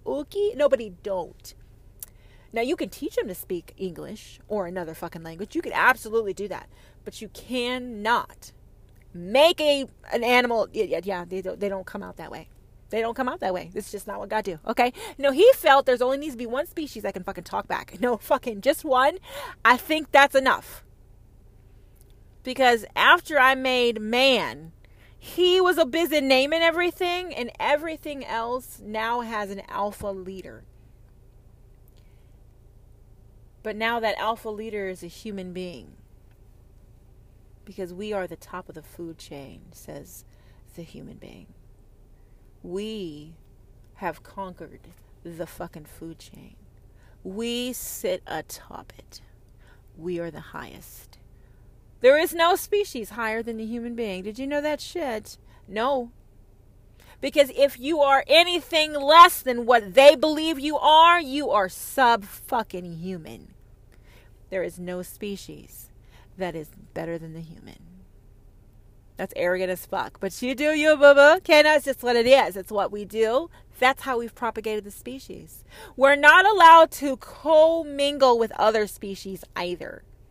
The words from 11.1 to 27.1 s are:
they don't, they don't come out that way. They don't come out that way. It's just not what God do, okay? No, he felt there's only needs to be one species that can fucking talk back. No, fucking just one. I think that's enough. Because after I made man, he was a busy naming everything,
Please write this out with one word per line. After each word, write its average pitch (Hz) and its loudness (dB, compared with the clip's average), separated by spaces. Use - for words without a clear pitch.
they 185 -10
don't, 180 -10
they 196 -4
don't 190 -8
come 196 -14
out 185 -16
that 160 -16
way. - -18
They 214 -4
don't 226 -4
come 254 -4
out 330 -8
that 190 -2
way. 170 -10
It's - -10
just 202 -14
not 202 -12
what 202 -12
God 214 -4
do, 165 -10
okay? 247 -2
No, 277 0
he 370 8
felt 277 4
there's 247 0
only 262 0
needs 294 -10
to 226 -12
be 240 -10
one 254 -6
species 285 -12
that 196 -8
can 185 -12
fucking 185 -12
talk 196 -8
back. - -10
No, 240 -2
fucking 226 -4
just 285 -2
one. 285 0
I 240 6
think 311 -4
that's 277 6
enough. - -2
Because 247 0
after 302 4
I 262 6
made 247 -2
man, 214 0
he 359 0
was 359 2
a 320 2
busy 302 -2
naming 269 0
everything, 349 -2